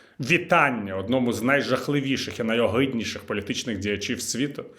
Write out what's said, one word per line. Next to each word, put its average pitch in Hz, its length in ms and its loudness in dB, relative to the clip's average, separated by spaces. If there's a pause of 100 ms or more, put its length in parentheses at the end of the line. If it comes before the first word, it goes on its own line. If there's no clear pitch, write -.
(200)
Вітання 127 800 2
одному 120 360 0
з 104 80 -4
найжахливіших 135 960 0
і 120 40 0
найогидніших 117 800 0
політичних 107 540 -4
діячів 101 440 -2
світу 143 440 -4 (140)